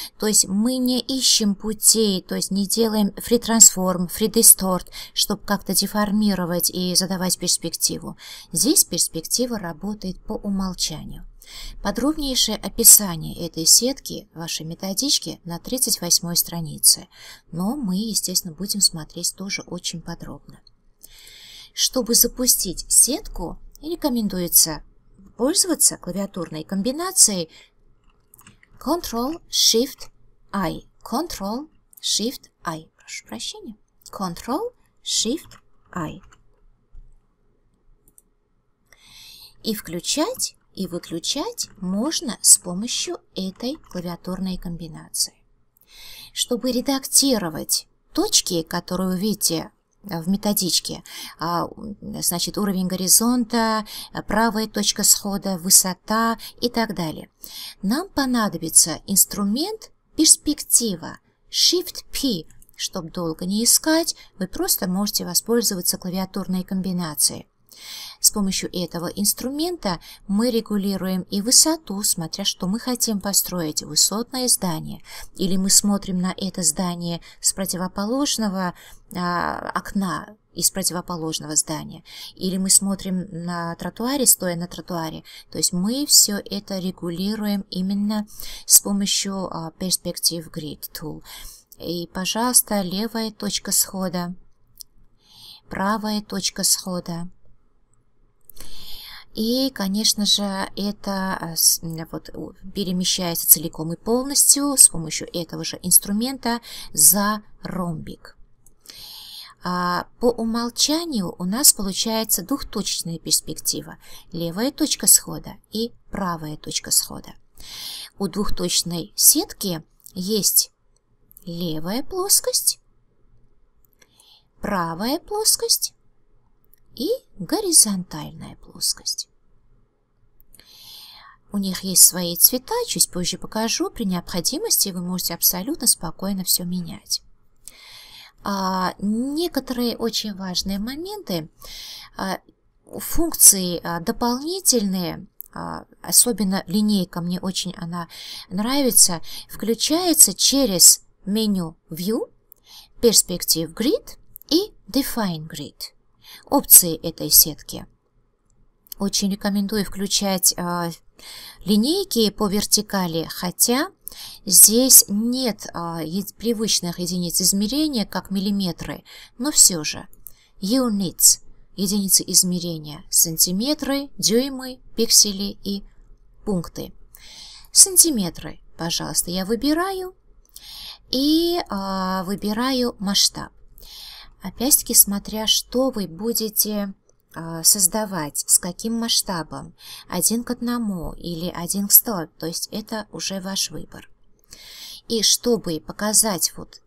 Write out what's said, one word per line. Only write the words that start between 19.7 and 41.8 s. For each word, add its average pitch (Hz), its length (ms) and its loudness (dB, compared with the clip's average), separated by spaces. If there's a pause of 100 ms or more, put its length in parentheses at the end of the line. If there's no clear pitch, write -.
подробно. - 600 -12 (1120)
Чтобы 233 420 0
запустить 226 760 2
сетку, - 680 2 (220)
рекомендуется 208 1040 2 (520)
пользоваться 311 600 2
клавиатурной 180 680 -6
комбинацией 220 840 2 (1300)
Control-Shift-I. - 2000 -2 (180)
Control-Shift-I, 220 1900 -6
прошу - 300 -16
прощения. 233 500 -12 (360)
Control-Shift-I. - 2000 -6 (3500)
И 220 120 -2
включать, 277 800 -4 (180)
и 185 140 -6
выключать 175 840 -6 (120)